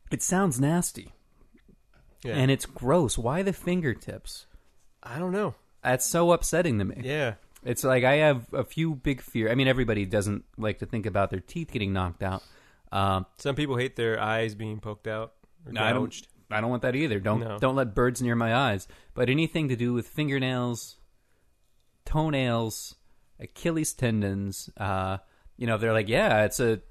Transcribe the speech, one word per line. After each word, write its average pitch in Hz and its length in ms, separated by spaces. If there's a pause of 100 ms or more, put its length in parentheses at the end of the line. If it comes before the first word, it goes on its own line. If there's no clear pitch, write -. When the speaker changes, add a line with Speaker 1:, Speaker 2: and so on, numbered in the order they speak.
(120)
Speaker 1:
It 147 100
sounds 180 380
nasty. 160 520 (1120)
Speaker 2:
Yeah. 117 120
Speaker 1:
And 131 160
it's 135 140
gross. 139 520
Why 131 240
the 196 120
fingertips? 170 920 (560)
Speaker 2:
I 120 180
don't 180 120
know. 190 240 (280)
Speaker 1:
That's 127 220
so 170 280
upsetting 160 460
to 98 60
me. 95 180
Speaker 2:
Yeah. 131 300 (320)
Speaker 1:
It's 123 180
like, 127 200
I 131 140
have 143 360
a - 100
few 160 320
big 131 260
fear. 110 300
I 120 40
mean, 135 120
everybody 117 380
doesn't 101 400 (120)
like 107 220
to 104 60
think 113 200
about 98 260
their 95 80
teeth 165 320
getting 101 220
knocked 92 280
out. 95 220 (480)
Um, 98 340 (120)
Speaker 2:
Some 139 180
people 143 220
hate 127 180
their 113 240
eyes 110 340
being 107 260
poked 107 280
out 110 260 (320)
or - 60
Speaker 1:
No, 110 100
I 110 120
don't, - 100
Speaker 2:
gouged. - 240 (240)
Speaker 1:
I 107 100
don't 113 80
want 123 140
that 127 120
either. 135 240
Don't, 107 200
Speaker 2:
No. 110 180
Speaker 1:
don't 131 180
let 123 200
birds 123 260
near 120 140
my 113 180
eyes. 120 340 (260)
But 123 160
anything 156 400
to 127 60
do 120 180
with 117 140
fingernails, 131 920 (1080)
toenails, 127 880 (440)
Achilles 160 540
tendons, 101 840
uh, 95 400 (400)
you 123 100
know, 113 100
they're 113 160
like, 107 160
"Yeah, 131 360
it's 101 140
a 113 180 (140)